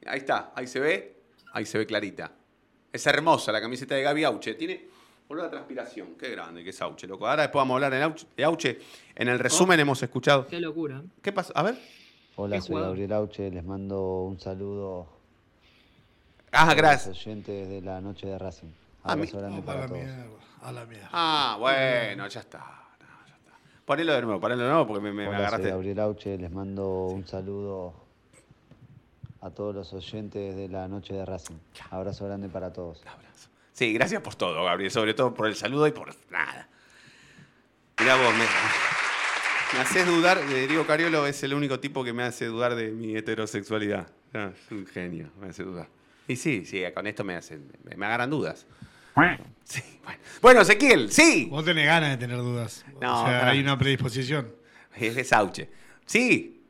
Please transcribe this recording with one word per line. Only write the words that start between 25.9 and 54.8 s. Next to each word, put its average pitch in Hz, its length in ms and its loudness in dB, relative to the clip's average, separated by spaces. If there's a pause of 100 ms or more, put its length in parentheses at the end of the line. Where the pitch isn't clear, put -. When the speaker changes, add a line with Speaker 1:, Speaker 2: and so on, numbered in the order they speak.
Speaker 3:
Auche. 104 360 -4
Les 90 140 -8
mando 98 580 -6
Speaker 1:
Sí. 92 60 -4
Speaker 3:
un 95 120 -10
saludo 95 760 -10 (1400)
a 90 100 -14
todos 104 240 -8
los 98 180 -12
oyentes 98 640 -10
de 95 140 -10
la 95 180 -8
noche 98 280 -10
de 95 120 -6
Racing. 90 300 -12 (340)
Abrazo 95 360 -8
grande 98 220 -8
para 90 240 -10
todos. 87 300 -12
Speaker 1:
Un - 60 -20
abrazo. - 400 -20 (240)
Sí, 117 200 0
gracias 190 300 2
por - 140 -12
todo, 85 280 -2
Gabriel. 92 280 0
Sobre 107 220 0
todo 123 200 0
por 110 140 -2
el 101 80 -2
saludo 143 320 0
y - 20 4
por 76 240 -12 (160)
nada. 73 380 -6 (1300)
Mirá 127 180 6
vos, 123 180 6
me, 113 100 2 (1300)
me 123 60 0
haces 180 260 2
dudar. 175 320 6 (120)
Eh, 131 160 0
Diego 156 200 2
Cariolo 156 400 2
es 143 160 -4
el 139 120 -2
único 139 260 0
tipo 139 240 -6
que 120 80 -4
me 120 100 -4
hace 120 240 -4
dudar 120 280 0
de 113 160 -4
mi 110 260 -6
heterosexualidad. 107 920 -4 (280)
Ah, 104 200 -6
es - 180 -20
un 98 140 -10
genio, 85 440 -10 (100)
me 98 80 -14
hace 90 140 -12
dudar. 90 260 -10 (400)
Y 127 80 -4
sí, 123 280 -2
sí, 95 180 -6 (120)
con 92 120 -6
esto 104 180 -6
me 92 100 -6
hacen, 76 340 -14 (160)
me, - 120 -16
me 98 100 -6
agarran 120 240 0
dudas. 110 360 -6 (1000)
Sí, - 180 -10 (220)
bueno. - 160 -16 (200)
Bueno, 247 220 12
Ezequiel, 202 500 8
sí. 285 380 8
Speaker 4:
Vos 151 140 -2
tenés 160 220 4
ganas 156 240 6
de 135 60 0
tener 120 220 -4
dudas. 120 460 -4 (160)
Speaker 1:
No, 123 220 0
Speaker 4:
O 117 40 2
sea, 123 140 4
Speaker 1:
pará. 123 100 6
Speaker 4:
hay 139 100 4
una 139 180 2
predisposición. 131 760 0 (440)